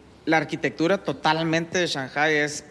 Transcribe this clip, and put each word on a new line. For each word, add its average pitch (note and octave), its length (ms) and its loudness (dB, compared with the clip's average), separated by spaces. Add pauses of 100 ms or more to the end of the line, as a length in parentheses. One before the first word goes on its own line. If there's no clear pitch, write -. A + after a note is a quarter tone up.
(260)
la D#3+ 100 2
arquitectura D#3 640 0
totalmente E3 800 0
de F3 100 2
Shanghái D3 480 0
es D3 360 -2